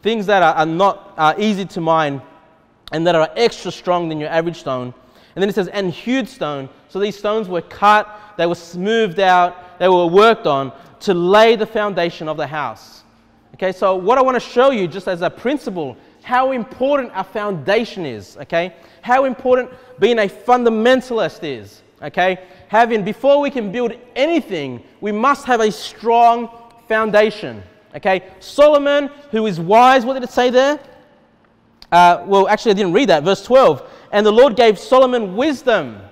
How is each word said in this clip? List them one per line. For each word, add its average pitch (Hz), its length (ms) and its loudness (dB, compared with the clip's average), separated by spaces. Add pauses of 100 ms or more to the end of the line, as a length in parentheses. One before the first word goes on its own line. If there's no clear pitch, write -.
things 214 240 -4
that 190 160 2
are, 160 140 2
are 156 100 0
not, 170 520 -2
uh, 156 200 2
easy 208 280 -2
to 170 160 -10
mine 156 400 -2 (720)
and 160 140 -4
that 170 100 2
are 160 200 2
extra 214 360 -4
strong 175 380 -4
than 156 100 -8
your 151 100 -8
average 165 300 -4
stone. 127 340 -10 (420)
And 170 60 -4
then 196 60 0
it 196 80 -4
says, 185 140 -4
"And 196 220 -6
hewed 240 360 -6
stone." 143 400 -10 (220)
So 185 100 -10
these 202 180 -4
stones 214 300 -4
were 180 140 -4
cut, 208 580 0 (180)
they 170 80 0
were 175 100 -2
smoothed 196 640 -4
out, 180 600 0
they 175 80 2
were 180 200 4
worked 208 380 4
on 135 280 -2 (280)
to 202 120 -2
lay 208 420 4
the 214 100 -4
foundation 185 600 -6
of 156 80 -6
the 151 120 -6
house. 135 560 -12 (500)
Okay, 190 180 -4
so 190 240 -2
what 190 220 0
I 269 40 2
wanna 254 180 0
show 262 320 2
you 202 160 -2
just 190 200 -10
as 180 140 -6
a 175 80 -2
principle, 185 680 -8 (280)
how 262 280 -2
important 262 640 -4
our 190 80 -8
foundation 196 800 -4
is, 110 360 -14
okay? 175 320 -4 (280)
How 269 240 0
important 254 440 -2 (300)
being 226 200 2
a 202 80 0
fundamentalist 233 1160 0
is, 117 380 -12 (200)
okay? 180 380 -2 (280)
Having, 220 360 2
before 277 360 0
we 285 100 -2
can 214 220 -8
build 233 220 -4 (220)
anything, 180 680 -4 (160)
we 208 120 -6
must 262 340 -2
have 240 160 0
a 214 100 0
strong 233 800 0 (380)
foundation, 208 760 -2 (320)
okay? 190 260 -2 (180)
Solomon, 285 720 2 (220)
who 220 160 -2
is 175 120 -4
wise, 233 460 4
what 262 80 -4
did 262 100 -6
it 240 60 -12
say 247 200 0
there? 269 300 2 (1120)
Uh, 175 340 6
well, 196 220 4
actually, 214 240 2
I 190 40 4
didn't 185 180 -2
read 240 160 2
that. 151 140 2
Verse 190 200 0
twelve, 240 380 4 (300)
"And 208 140 2
the 208 60 4
Lord 240 240 6
gave 226 240 4
Solomon 247 560 0
wisdom" 214 600 -2 (140)